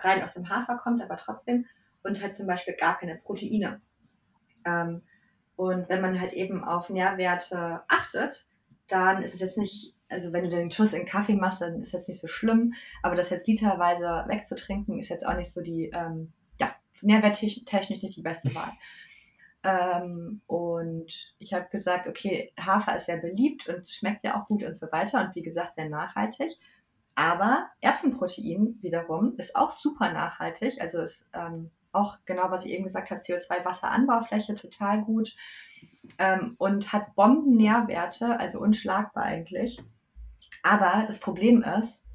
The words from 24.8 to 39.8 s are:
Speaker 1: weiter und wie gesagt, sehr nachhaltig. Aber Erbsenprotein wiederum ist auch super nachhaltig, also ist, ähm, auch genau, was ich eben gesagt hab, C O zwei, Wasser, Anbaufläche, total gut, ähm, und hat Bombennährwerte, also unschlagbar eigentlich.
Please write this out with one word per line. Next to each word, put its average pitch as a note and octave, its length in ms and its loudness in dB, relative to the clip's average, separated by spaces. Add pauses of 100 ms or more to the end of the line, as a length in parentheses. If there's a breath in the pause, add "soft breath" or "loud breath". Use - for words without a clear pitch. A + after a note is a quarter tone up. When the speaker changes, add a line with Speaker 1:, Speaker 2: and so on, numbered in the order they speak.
Speaker 1:
weiter G3+ 340 2
und - 80 -10
wie E3+ 80 -8
gesagt, E3 320 -6
sehr D#3 160 -6
nachhaltig. G#3 720 -4 (560 soft breath)
Aber G3 500 4 (160)
Erbsenprotein G#3 1000 0
wiederum E3+ 580 0
ist - 160 -12
auch - 160 4
super G#3+ 420 2
nachhaltig, E3 640 -4
also E3+ 220 -2
ist, - 320 -8
ähm, E3 380 -8 (220)
auch G3+ 320 2
genau, F#3 260 0
was F#3 120 -4
ich - 100 -6
eben F#3+ 100 -4
gesagt F#3+ 260 -6
hab, - 140 -8
C F3+ 100 -4
O F3 60 -2
zwei, F3+ 260 -4
Wasser, - 240 -2
Anbaufläche, A#3 640 2
total G#3 480 -2
gut, A3 340 0 (840 loud breath)
ähm, F#3+ 400 2
und G3+ 340 0
hat - 220 -2
Bombennährwerte, A3+ 1200 6
also F3+ 200 -4
unschlagbar G#3 640 2
eigentlich. F3+ 580 -4 (800)